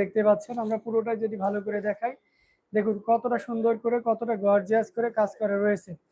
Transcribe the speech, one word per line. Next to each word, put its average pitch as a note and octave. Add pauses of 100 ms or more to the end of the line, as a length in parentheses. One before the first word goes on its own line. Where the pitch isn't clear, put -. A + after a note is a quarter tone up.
দেখতে G3+
পাচ্ছেন। G#3 (100)
আমরা A3
পুরোটাই A3+
যদি G#3+
ভালো G3+
করে G#3
দেখাই, B3 (580)
দেখুন G#3 (120)
কতটা A#3
সুন্দর A3+ (100)
করে, A#3 (120)
কতটা A3+ (120)
গর্জিয়াস G3+
করে A#3 (100)
কাজ G#3 (100)
করা G3+
রয়েছে। G#3 (200)